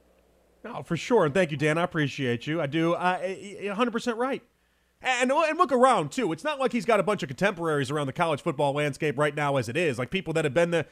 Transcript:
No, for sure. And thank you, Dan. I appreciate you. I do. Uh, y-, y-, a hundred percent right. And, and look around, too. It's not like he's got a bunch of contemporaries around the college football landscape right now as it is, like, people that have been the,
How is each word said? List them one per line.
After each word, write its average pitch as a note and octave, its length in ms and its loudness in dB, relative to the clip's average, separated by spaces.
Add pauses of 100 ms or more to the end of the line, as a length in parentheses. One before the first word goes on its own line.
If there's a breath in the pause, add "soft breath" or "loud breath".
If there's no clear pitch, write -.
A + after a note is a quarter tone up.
(640)
No, G#3+ 200 -12
for E3+ 140 -4
sure. A3 280 4
And C#3+ 80 2
thank F#3 180 2
you, D3+ 60 -6
Dan. D3+ 220 0
I F3 60 0
appreciate C#3 640 -2
you. D#3+ 140 -2
I D3 60 -2
do. E3 260 2
Uh, F3+ 300 0
y-, F#3 380 -8
y-, F#3+ 60 -8
a G3+ 80 -6
hundred A#3 180 0
percent A3+ 260 -4
right. B3 240 -4 (580)
And, B3+ 320 0
and D#4 240 2
look E4 160 2
around, A#3+ 400 4
too. G#3 200 -2
It's D#3+ 120 -6
not D4 140 -2
like C4 140 0
he's A3 120 -2
got G#3+ 160 4
a - 20 4
bunch F#3+ 200 0
of D3 60 -6
contemporaries D#3 640 0
around D3 180 -2
the B2+ 40 -6
college E3 300 0
football C#3+ 320 0
landscape D3 440 -2
right D3 160 2
now C#3+ 220 0
as A#2 140 -2
it A#2+ 80 -4
is, D3 200 0
like, B2 120 -4
people E3 240 -4
that D#3 100 0
have D3 80 0
been E3+ 180 2
the, E3 220 0